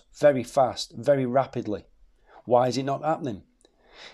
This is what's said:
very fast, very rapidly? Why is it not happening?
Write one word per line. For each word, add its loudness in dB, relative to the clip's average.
very 2
fast, -2
very 0
rapidly? -4
Why 4
is -2
it -4
not -4
happening? -4